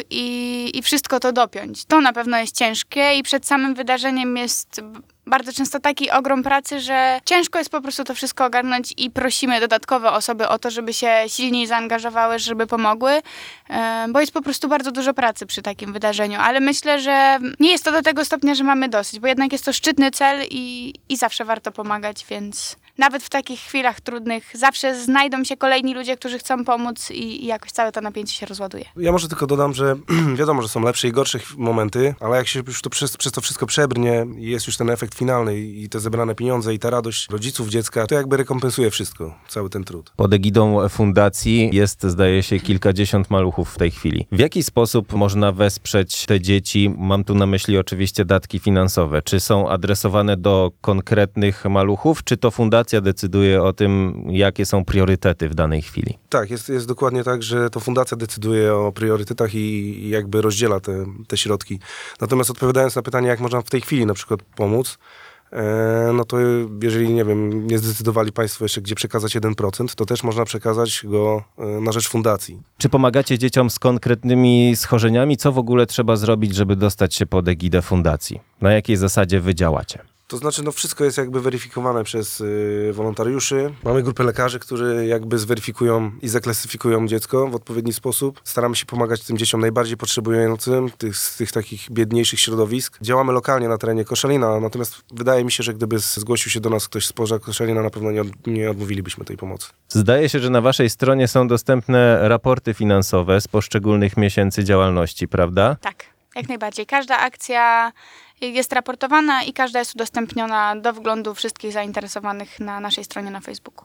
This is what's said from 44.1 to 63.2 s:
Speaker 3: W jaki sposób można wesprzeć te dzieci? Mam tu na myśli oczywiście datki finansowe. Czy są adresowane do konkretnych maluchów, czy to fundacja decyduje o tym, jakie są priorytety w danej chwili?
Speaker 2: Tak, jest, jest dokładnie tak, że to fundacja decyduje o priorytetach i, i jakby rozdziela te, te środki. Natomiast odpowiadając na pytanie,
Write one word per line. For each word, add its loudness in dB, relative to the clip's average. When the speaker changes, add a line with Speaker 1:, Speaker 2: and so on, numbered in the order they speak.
Speaker 3:
W 2
jaki 2
sposób 0
można 2
wesprzeć 0
te 4
dzieci? 2
Mam 2
tu 0
na 4
myśli 2
oczywiście 0
datki 2
finansowe. 2
Czy 0
są 2
adresowane 2
do 4
konkretnych 0
maluchów, 2
czy 0
to 2
fundacja 2
decyduje 2
o 4
tym, 0
jakie 2
są 0
priorytety 2
w -6
danej 0
chwili? -6
Speaker 2:
Tak, 0
jest, -8
jest -2
dokładnie 0
tak, -2
że 0
to -6
fundacja 0
decyduje 2
o 0
priorytetach -2
i, -4
i -6
jakby 0
rozdziela 2
te, -6
te -4
środki. -2
Natomiast 0
odpowiadając 2
na -2
pytanie, 0